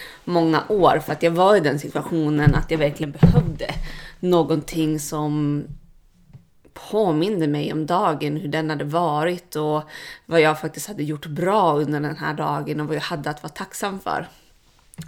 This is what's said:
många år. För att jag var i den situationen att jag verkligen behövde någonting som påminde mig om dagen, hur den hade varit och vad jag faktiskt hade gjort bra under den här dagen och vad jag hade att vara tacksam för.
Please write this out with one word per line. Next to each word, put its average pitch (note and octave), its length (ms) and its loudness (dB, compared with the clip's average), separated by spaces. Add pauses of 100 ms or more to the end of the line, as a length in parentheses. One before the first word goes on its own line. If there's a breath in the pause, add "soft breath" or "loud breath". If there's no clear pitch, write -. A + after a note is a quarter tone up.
(240 loud breath)
många E3 440 2
år. E3 380 6
För D3+ 60 -4
att D3+ 100 -6
jag E3+ 80 4
var F#3 260 6
i F#3+ 40 6
den D3 180 2
situationen D3+ 760 2
att - 160 0
jag D#3+ 80 0
verkligen D3 340 -2
behövde - 600 2 (460 loud breath)
någonting D#3 800 0
som D3 640 -2 (1300)
påminde F#3 560 2
mig D3 260 0
om D#3 140 -4
dagen, D#3 500 0
hur D3+ 120 -6
den D#3 220 -2
hade C#3+ 140 -4
varit E3 720 -2
och D3+ 260 -2 (440 loud breath)
vad E3 140 4
jag D#3 200 4
faktiskt D3+ 280 -8
hade D3+ 140 -8
gjort D3+ 240 -6
bra E3 500 2
under D3 240 0
den D3+ 160 -4
här D#3 180 -4
dagen D3+ 460 -4
och D3+ 60 -4
vad D3+ 100 -4
jag D3 40 -4
hade D3+ 300 -6
att D3+ 120 -10
vara - 100 -14
tacksam F#3+ 480 -8
för. - 280 -4 (800 soft breath)